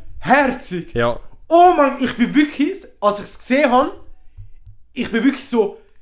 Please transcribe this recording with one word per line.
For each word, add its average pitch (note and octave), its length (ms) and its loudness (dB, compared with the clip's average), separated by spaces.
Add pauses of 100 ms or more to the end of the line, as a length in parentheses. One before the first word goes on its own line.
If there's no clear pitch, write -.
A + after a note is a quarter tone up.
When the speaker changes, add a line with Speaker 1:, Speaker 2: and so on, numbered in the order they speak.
(180)
Speaker 1:
herzig. B3 760 -2
Speaker 2:
Ja. A#2 260 0 (280)
Speaker 1:
Oh F4 280 8
mein, C4+ 260 2
ich B3 140 -2
bin G3+ 180 0
wirklich, D4+ 440 0 (220)
als G3+ 200 0
ich's - 180 -12
gesehen C4+ 320 2
hab, C#4 220 2 (1000)
ich A#3+ 160 -6
bin A3+ 120 -2
wirklich - 240 0
so G#3+ 300 -2 (260)